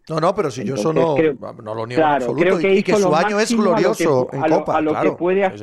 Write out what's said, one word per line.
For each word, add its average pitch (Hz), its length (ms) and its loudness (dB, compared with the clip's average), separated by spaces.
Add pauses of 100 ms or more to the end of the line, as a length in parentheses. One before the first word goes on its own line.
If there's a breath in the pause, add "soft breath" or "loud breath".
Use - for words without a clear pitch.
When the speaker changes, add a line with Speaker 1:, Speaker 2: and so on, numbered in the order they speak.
Speaker 1:
No, 156 140 -4
no, 180 120 2
pero 170 180 -2
si 120 120 -10
yo 160 120 -4
eso 160 160 -2
Speaker 2:
Entonces, 160 460 0
Speaker 1:
no, - 40 -20
Speaker 2:
creo, 117 200 -16
Speaker 1:
no 107 140 -8
lo 113 100 -4
niego 123 160 -2
Speaker 2:
claro, 147 140 4
Speaker 1:
en 123 160 -2
absoluto, 135 100 -2
Speaker 2:
creo 180 180 2
que 190 160 2
Speaker 1:
y, - 20 4
y 208 60 2
que - 80 -2
Speaker 2:
hizo 208 100 2
Speaker 1:
su 180 80 2
Speaker 2:
lo 151 80 2
Speaker 1:
año 202 240 0
es 226 100 0
Speaker 2:
máximo 226 120 2
a - 20 2
lo 175 100 2
que 160 60 2
Speaker 1:
glorioso 165 460 2
Speaker 2:
pu-, - 100 -10
Speaker 1:
en 143 60 -4
Speaker 2:
a 160 40 2
lo, 165 120 4
Speaker 1:
Copa, 151 180 -2
Speaker 2:
a 160 40 0
lo 156 100 0
Speaker 1:
claro. 151 200 0
Speaker 2:
que - 60 -8
puede 185 260 0
Speaker 1:
Sí, 190 60 2
sí. 196 140 -14